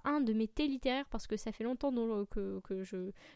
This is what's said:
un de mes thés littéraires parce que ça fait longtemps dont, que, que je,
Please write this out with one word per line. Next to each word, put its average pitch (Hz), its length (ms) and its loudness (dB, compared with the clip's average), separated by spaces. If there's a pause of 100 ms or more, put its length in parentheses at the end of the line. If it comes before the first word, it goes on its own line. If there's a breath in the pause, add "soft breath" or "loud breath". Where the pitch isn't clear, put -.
un 294 160 4
de 226 120 4
mes 220 140 4
thés 294 220 2
littéraires 269 420 0
parce - 160 -4
que 214 100 -2
ça 220 140 -4
fait 220 140 -4
longtemps 254 260 0
dont, 226 360 2
que, 196 340 -2
que 190 240 -4
je, 185 260 -6 (240 loud breath)